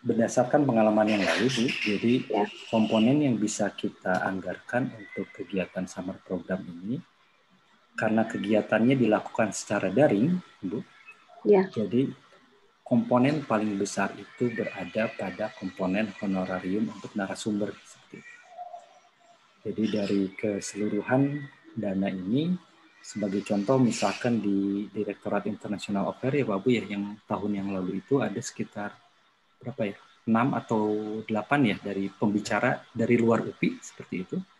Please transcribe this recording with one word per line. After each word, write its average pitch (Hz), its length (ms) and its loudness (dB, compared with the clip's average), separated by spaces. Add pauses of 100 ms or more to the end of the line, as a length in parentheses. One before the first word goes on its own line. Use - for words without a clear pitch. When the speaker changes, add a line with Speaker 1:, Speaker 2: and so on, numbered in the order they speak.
Speaker 1:
berdasarkan 123 640 2
pengalaman 107 480 4
yang 98 80 2
lalu, 104 240 2
Bu, 117 160 0 (160)
jadi 107 320 2 (160)
Speaker 2:
Ya. 104 160 2 (280)
Speaker 1:
komponen 113 480 4
yang 127 160 2
bisa 101 360 0
kita - 520 -2
anggarkan 95 720 -4
untuk 98 320 -10
kegiatan 92 600 -6
summer 90 320 -8
program 92 400 -6
ini, 92 400 -8 (960)
karena 110 320 2
kegiatannya 107 680 2
dilakukan 107 520 2
secara 98 400 -2
daring, 131 480 4 (240)
Bu, - 240 -6 (560)
Speaker 2:
Ya. 196 320 6
Speaker 1:
jadi 120 400 0 (720)
komponen 123 640 4
paling 107 320 0
besar 98 320 -2
itu 117 400 -4
berada 104 560 -4
pada 101 480 -6
komponen 98 640 -2
honorarium 95 720 -2
untuk - 240 -10
narasumber, 101 640 -4
seperti - 400 -20
itu. - 140 -20 (1300)
Jadi 104 240 -2
dari 101 320 0 (160)
keseluruhan 107 1120 -2 (240)
dana 98 400 -2
ini, 123 400 0 (480)
sebagai 101 400 -4
contoh 110 400 2
misalkan 113 560 2
di 101 560 0
Direktorat 101 560 -4
International 101 640 -4
Affairs 135 280 0
ya, 120 40 2
Pak 98 160 -2
Bu, 127 80 2
ya, 110 160 2
yang 101 400 -6
tahun 101 320 -2
yang 98 160 -4
lalu 95 320 -4
itu 135 160 2
ada 101 160 -2
sekitar 104 560 -8 (680)
berapa 120 260 -8
ya? 98 100 -8 (320)
Enam 117 280 4
atau 113 240 0 (440)
delapan 110 480 2
ya 90 80 -4
dari 98 280 -4
pembicara 107 720 0 (120)
dari 117 240 2
luar 113 280 4
upi - 360 -2
seperti - 400 -12
itu. - 160 -6 (220)